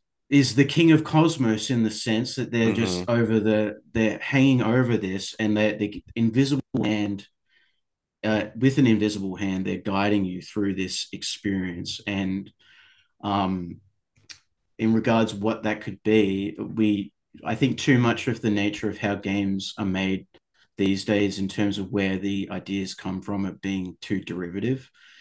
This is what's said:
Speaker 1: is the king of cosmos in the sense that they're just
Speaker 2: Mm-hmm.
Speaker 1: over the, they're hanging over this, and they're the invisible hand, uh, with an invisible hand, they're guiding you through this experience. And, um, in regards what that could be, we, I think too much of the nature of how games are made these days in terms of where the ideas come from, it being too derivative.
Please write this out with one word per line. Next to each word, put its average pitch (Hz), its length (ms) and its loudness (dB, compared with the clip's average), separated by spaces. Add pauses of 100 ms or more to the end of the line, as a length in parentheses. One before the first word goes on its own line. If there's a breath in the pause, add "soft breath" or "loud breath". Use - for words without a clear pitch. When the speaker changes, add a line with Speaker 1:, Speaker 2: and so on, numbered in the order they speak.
(280)
Speaker 1:
is 135 260 4
the 139 100 6
king 165 280 4
of 156 120 6
cosmos 135 680 2
in 120 140 2
the 107 60 2
sense 113 460 -2
that 123 160 -6
they're 113 200 2
just 95 300 0
Speaker 2:
Mm-hmm. 98 60 -8
Speaker 1:
over 113 320 4
the, 107 400 0 (120)
they're 110 260 2
hanging 131 440 4
over 117 340 2
this, 95 420 -4
and 107 180 0
they're 107 220 2
the 104 260 -6 (100)
invisible 131 480 2 (220)
hand, 104 420 -2 (960)
uh, 107 220 0 (120)
with 131 220 2
an 135 80 6
invisible 101 500 2
hand, 95 280 -2
they're 95 140 -2
guiding 101 460 0
you 90 180 -6
through 98 320 -4
this 92 380 -6
experience. 92 920 -6
And, 98 440 -4 (720 soft breath)
um, 95 560 -2 (1000)
in 113 160 2
regards 113 400 2
what 110 300 -4
that 107 180 -2
could 95 200 -10
be, 101 560 2
we, 104 540 -2 (320)
I 110 100 -4
think 127 240 0
too 127 200 4
much 117 300 2
of 113 120 -2
the 113 100 0
nature 104 380 0
of 98 100 -8
how 101 160 -2
games 98 640 -2
are 107 60 -4
made 95 420 -2 (520 soft breath)
these 98 260 0
days 101 340 2
in 95 100 -2
terms 101 300 -2
of 95 140 -6
where 95 240 0
the 98 340 -4
ideas 95 440 -6
come 95 260 -8
from, 98 240 -4
it 95 160 -6
being 95 400 -6
too 95 200 -4
derivative. 95 680 -6 (300 loud breath)